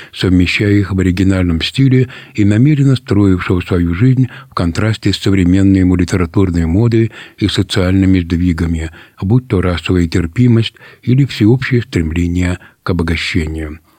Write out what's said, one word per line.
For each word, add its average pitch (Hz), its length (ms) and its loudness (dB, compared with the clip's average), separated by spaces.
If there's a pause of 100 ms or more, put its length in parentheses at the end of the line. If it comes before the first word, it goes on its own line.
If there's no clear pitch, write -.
(120)
совмещая 92 640 0
их 101 180 0
в 95 80 0
оригинальном 90 640 0
стиле 127 480 0 (240)
и 107 100 0
намеренно 135 500 2
строившего 98 680 0
свою 87 320 -2
жизнь 123 340 2 (220)
в - 40 -14
контрасте 98 600 -2
с - 20 -6
современной 95 640 2
ему 92 160 2
литературной 87 680 0
модой 113 440 0 (280)
и 101 100 0
социальными 95 720 0
сдвигами, 85 720 -2 (280)
будь 117 300 0
то 92 140 0
расовая 87 460 -2
терпимость 113 640 0 (280)
или 131 220 0
всеобщее 123 560 0
стремление 87 800 -2 (240)
к - 80 -4
обогащению. 80 880 -4 (200)